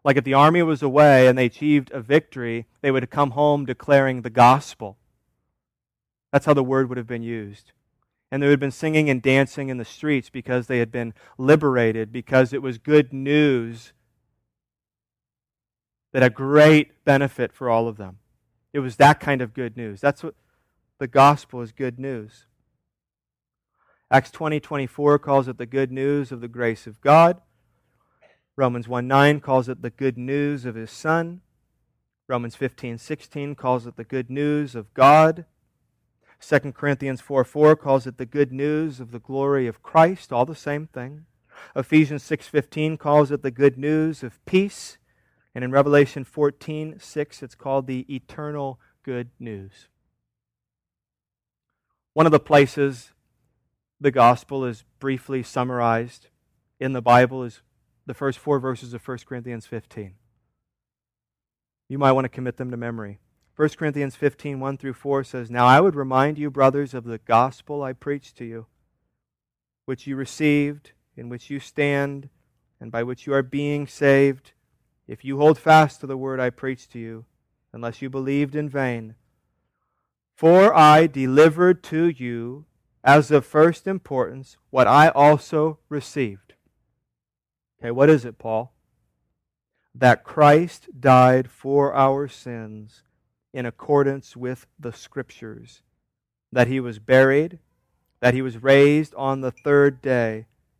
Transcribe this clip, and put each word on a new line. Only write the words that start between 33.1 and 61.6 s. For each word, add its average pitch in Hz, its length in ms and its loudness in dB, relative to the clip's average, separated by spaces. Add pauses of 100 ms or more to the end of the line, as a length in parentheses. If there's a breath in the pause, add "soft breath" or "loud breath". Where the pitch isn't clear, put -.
calls 127 320 -4
it 120 80 -20
the 123 80 -16
good 127 260 -8
news 143 460 -4
of 107 180 -16
God. 156 520 4 (920)
Second 143 360 -4
Corinthians 139 460 -6
four 135 220 -2
four 151 320 4
calls 135 300 -2
it 127 120 -12
the 131 80 -10
good 135 260 -2
news 147 480 -6
of 117 120 -18
the 120 80 -18
glory 135 480 -4
of 113 140 -12
Christ, 170 500 0
all 123 140 0
the 156 100 -14
same 147 320 -10
thing. 143 380 -16 (500 loud breath)
Ephesians 147 480 0
six - 240 -8
fifteen 156 500 -4
calls 147 340 2
it 143 120 -6
the 135 80 -6
good 131 260 0
news 156 460 -4
of 120 220 -16
peace. - 520 -4 (580)
And 123 80 -8
in 127 80 -8
Revelation 143 520 2
fourteen 151 760 -6
six, - 420 -12
it's 131 140 -20
called 135 320 -6
the 127 260 -10
eternal 143 640 -12 (240)
good 123 260 -10 (100)
news. 101 480 -18 (2250)
One 156 120 2
of 160 60 4
the 151 80 4
places 139 720 0 (880)
the 143 120 0
gospel 123 520 2
is 120 200 -10 (160)
briefly 135 440 -8
summarized 120 840 -4 (520)
in 131 140 -6
the 123 80 -6
Bible 123 420 4
is 117 180 -16 (440)
the 135 80 -14
first 139 260 -6
four 143 200 -2
verses 123 340 -10
of 117 80 -16
First 127 240 -14
Corinthians 120 400 -14
fifteen. 104 480 -16 (1800)